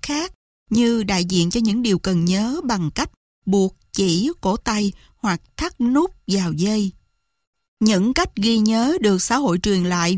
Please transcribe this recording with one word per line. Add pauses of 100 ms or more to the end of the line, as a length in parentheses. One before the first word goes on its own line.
khác, (380)
như
đại
diện
cho
những
điều
cần
nhớ
bằng
cách (360)
buộc (160)
chỉ (120)
cổ
tay (260)
hoặc (160)
thắt
nút (160)
vào
dây. (880)
Những
cách
ghi
nhớ
được
xã
hội
truyền
lại